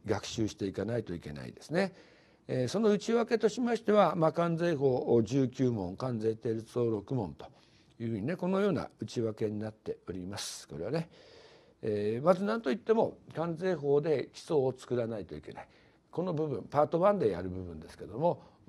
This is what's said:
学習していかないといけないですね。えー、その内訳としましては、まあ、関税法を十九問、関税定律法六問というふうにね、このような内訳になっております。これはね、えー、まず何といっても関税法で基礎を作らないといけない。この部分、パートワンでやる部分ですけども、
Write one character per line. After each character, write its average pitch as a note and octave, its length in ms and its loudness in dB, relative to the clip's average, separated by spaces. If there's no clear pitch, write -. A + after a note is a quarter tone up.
学 G2 200 -2
習 A2 240 -2
し - 80 -14
て G#2 80 -4
い F#2+ 80 -4
か G2 100 -2
な A2+ 140 -2
い A2 60 -2
と F2+ 100 -8
い E2+ 80 -6
け D#2 100 -10
な C#2 140 -10
い A#1+ 80 -12
で - 80 -20
す - 80 -16
ね。 F#3 240 0
え C3 180 0
ー、 - 20 -2
そ F3+ 120 -2
の F#3 100 4
内 G#3 240 2
訳 A#3 260 2
と G#3+ 100 2
し A3+ 120 -6
ま A#3+ 140 0
し A3 80 -4
て - 80 2
は、 G3 240 8
ま D#3+ 120 4
あ、 D#3 40 4
関 E3+ 260 0
税 E3+ 180 2
法 C3+ 380 4
を A#2 100 8
十 C3 260 2
九 B2+ 220 2
問、 F#2+ 260 -2
関 B2+ 220 -4
税 A2 160 0
定 A2+ 180 -2
律 A2+ 180 -8
法 A#2+ 140 0
六 A2 300 -2
問 F#2 180 -2
と - 120 -18
い A2+ 60 -6
う A2+ 40 -2
ふ A#2 40 -2
う G#2+ 60 -2
に G2 60 -4
ね、 E3+ 100 -2
こ F3+ 120 -4
の F#3+ 120 0
よ G3+ 100 2
う - 20 2
な A2+ 180 -2
内 - 220 -4
訳 A2 280 -2
に G#2+ 100 -6
な G#2+ 100 -6
っ G#2+ 40 -12
て - 240 -10
お - 40 -8
り F2+ 160 -8
ま G2 100 -10
す。 - 300 -10
こ C#2+ 100 -12
れ D#2+ 80 -6
は A2+ 60 -4
ね、 E3 180 -4
え G#2+ 400 0
ー、 D3 40 0
ま F3+ 100 8
ず F3+ 80 -4
何 A3 180 -2
と C4 100 -2
い A#3 40 0
っ - 20 -4
て - 160 2
も A3 240 0
関 E3 220 -4
税 F#3 180 -2
法 C#3+ 240 2
で D3 340 0
基 - 40 -18
礎 - 200 -2
を C3 180 2
作 - 200 -6
ら A#2+ 120 0
な A2+ 120 -6
い F#2 60 -8
と D2+ 100 -12
い D2+ 60 -12
け - 120 -14
な - 80 -14
い。 - 60 -18
こ E3 120 -4
の F#3 100 -4
部 D#3 140 -2
分、 B2 220 -4
パ D3 140 4
ー D3+ 40 0
ト E3+ 120 0
ワ G3 120 6
ン G3+ 80 2
で B2+ 100 4
や F2 120 -2
る F#2 80 -6
部 F#2 120 -6
分 E2+ 180 -10
で - 100 -16
す - 80 -20
け - 80 -14
ど G2 140 -12
も、 D#3 220 2